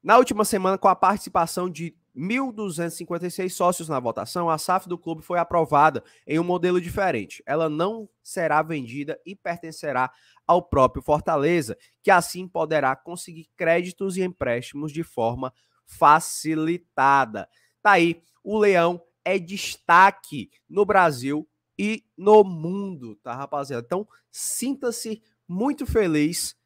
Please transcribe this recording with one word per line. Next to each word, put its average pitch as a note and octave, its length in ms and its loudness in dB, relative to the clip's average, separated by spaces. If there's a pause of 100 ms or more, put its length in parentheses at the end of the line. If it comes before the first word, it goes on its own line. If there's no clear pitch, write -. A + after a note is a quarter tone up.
Na G#3 140 6
última A#3 260 4
semana, F#3+ 340 0
com G3 100 2
a F#3 80 6
participação F#3 720 0
de D#3+ 260 -10 (200)
mil A#3 360 -4
duzentos E3+ 440 -8
e - 20 -14
cinquenta E3+ 300 -8
e F3+ 40 -6
seis F3+ 220 -6
sócios F3 340 0
na D3 120 -2
votação, B2 500 -4
a D#3+ 80 0
saf F#3 300 -2
do F3 100 -8
clube E3 240 -10
foi F3 180 -4
aprovada D#3 640 2 (220)
em D3+ 140 -2
um E3+ 40 0
modelo F3 380 0
diferente. E3+ 640 -4
Ela D#3+ 240 -2
não G3 400 -4 (140)
será D#3 380 0
vendida C#3+ 640 -8
e F#3+ 100 -16
pertencerá D3+ 760 -6 (360)
ao F3 140 4
próprio C3+ 420 2
Fortaleza, D3+ 760 0 (240)
que - 80 0
assim F3+ 380 2
poderá D3+ 480 0
conseguir E3+ 600 -16
créditos F3+ 640 -2
e F#3+ 60 -2
empréstimos C#3+ 680 -6
de D#3+ 120 -8
forma B2 500 -4 (320)
facilitada. D3+ 1600 2 (340)
Tá G#3 100 4
aí, E3+ 300 4 (220)
o G#3 140 -4
Leão F3+ 440 2 (220)
é F#3 140 -2
destaque F3 1120 2 (180)
no G3 180 0
Brasil D3+ 600 0 (300)
e G#3+ 260 -4 (140)
no G#3 260 8
mundo, F3 720 -6
tá, A#2+ 180 -12
rapaziada? C#3 500 -6
Então, F#3 220 -4 (240)
sinta-se A#3+ 920 -6 (260)
muito B3 380 -4
feliz E3 680 0 (100)